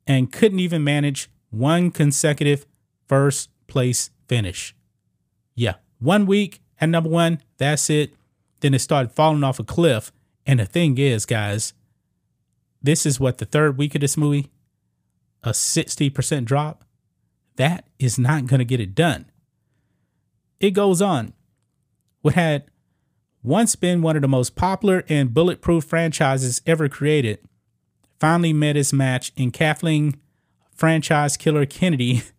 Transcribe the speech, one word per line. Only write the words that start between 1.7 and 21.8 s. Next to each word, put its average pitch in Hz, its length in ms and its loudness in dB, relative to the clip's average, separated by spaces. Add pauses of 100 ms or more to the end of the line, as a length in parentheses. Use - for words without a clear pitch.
consecutive 143 760 0 (400)
first 139 420 0 (200)
place 123 420 -2 (160)
finish. 104 480 -4 (800)
Yeah, 117 200 -2 (260)
one 185 260 2
week 196 340 0 (200)
at 160 80 0
number 165 200 0
one, 165 320 0 (180)
that's 143 300 -2
it. 151 280 -2 (420)
Then 139 160 2
it 127 60 2
started 131 320 -2
falling 156 320 2
off 131 160 -2
a 107 40 -10
cliff. 143 460 0 (340)
And 131 140 2
the 101 80 0
thing 151 320 0
is, 127 260 0
guys, 107 500 -4 (1080)
this 151 240 0
is 135 140 0
what, 127 180 0
the - 60 -10
third 147 340 0
week 147 160 -2
of 151 60 -4
this 143 160 -2
movie? 147 340 0 (920)
A 113 100 -2
sixty - 560 -2
percent 135 360 -4
drop? 147 380 -4 (720)
That 160 320 -2 (140)
is 127 180 0
not 131 280 0
gonna 127 180 2
get 120 160 -2
it 98 160 -8
done. 151 300 0 (1300)
It 196 140 0
goes 190 280 2
on. 143 340 -2 (880)